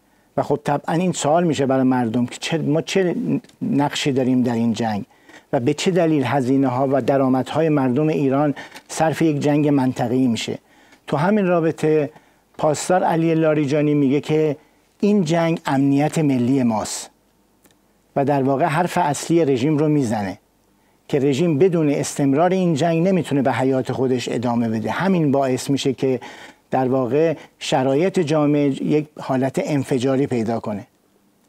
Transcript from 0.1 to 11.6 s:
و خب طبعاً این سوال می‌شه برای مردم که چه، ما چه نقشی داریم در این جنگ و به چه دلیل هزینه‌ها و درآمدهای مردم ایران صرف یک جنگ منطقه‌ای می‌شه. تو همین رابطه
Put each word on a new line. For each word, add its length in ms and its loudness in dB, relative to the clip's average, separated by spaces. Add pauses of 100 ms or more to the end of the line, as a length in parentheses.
و 60 0
خب 200 -2
طبعاً 320 -2
این 160 0
سوال 320 0
می‌شه 220 0
برای 180 2
مردم 420 0
که 140 -10
چه، 180 -4
ما 240 0
چه 340 0 (460)
نقشی 500 -2
داریم 320 2
در 100 0
این 200 0
جنگ 320 -4 (480)
و 60 0
به 140 0
چه 180 0
دلیل 320 2
هزینه‌ها 680 0
و 100 2
درآمدهای 680 0
مردم 380 0
ایران 480 0 (320)
صرف 340 -2
یک 180 2
جنگ 280 2
منطقه‌ای 600 0
می‌شه. 300 -4 (500)
تو 100 -2
همین 300 2
رابطه 640 0 (480)